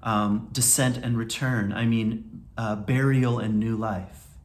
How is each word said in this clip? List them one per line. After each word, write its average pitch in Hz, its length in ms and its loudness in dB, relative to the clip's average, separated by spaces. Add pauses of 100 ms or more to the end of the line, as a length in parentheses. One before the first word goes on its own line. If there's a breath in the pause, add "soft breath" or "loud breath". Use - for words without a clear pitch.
um, 104 500 0
descent 127 460 2
and 120 180 -2
return. 113 560 -2
I 113 140 0
mean, 113 600 0 (120)
uh, 107 200 -2
burial 127 600 2
and 107 220 0
new 113 160 0
life. 104 500 -6 (200)